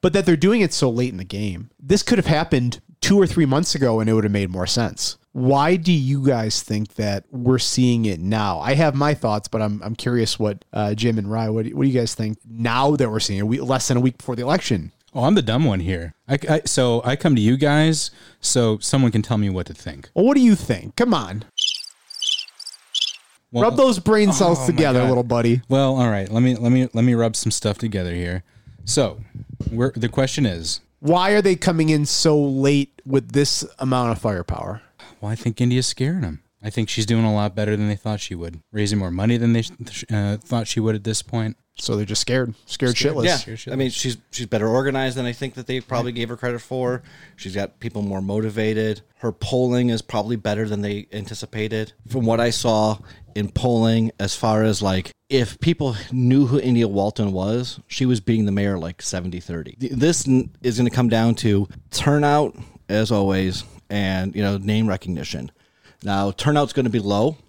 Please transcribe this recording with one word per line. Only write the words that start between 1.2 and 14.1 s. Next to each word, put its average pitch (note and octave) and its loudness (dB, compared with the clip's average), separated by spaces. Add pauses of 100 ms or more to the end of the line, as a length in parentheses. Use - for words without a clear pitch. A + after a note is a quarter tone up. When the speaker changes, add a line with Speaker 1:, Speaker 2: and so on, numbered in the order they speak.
Speaker 1:
game. G2+ -6 (120)
This F#3 0
could A#3+ 4
have F3+ 0
happened C#3+ 0 (200)
two G3+ 4
or F#3 6
three D#3+ 2
months C#3 2
ago B2 2
and A2 0
it A2+ 4
would A2 4
have G#2 0
made G2+ 0
more F2+ -4
sense. - -4 (140)
Why C#3 2
do F3 2
you C#3 2
guys A#2 0
think G#2 -4
that G2+ -4
we're B2 2
seeing A#2+ 2
it F#2+ -2
now? G2 -2
I A#2+ 0
have D3 2
my C#3+ 0
thoughts, G#2+ -2
but A2 -4
I'm, G#2 -4
I'm A2 -8
curious A#2+ -2
what, G#2 -4
uh, G#2 -2
Jim A2+ 0
and G2+ -4
Rye, A2+ -2
what, A2 -2
what C#3+ -4
do C#3 2
you B2+ 2
guys A#2 -2
think G#2+ -6 (100)
now A#2 2
that C3 0
we're A2 -2
seeing G2+ -2
it, G#2 0
we, B2 0
less C3 0
than B2+ 2
a B2 2
week B2+ 2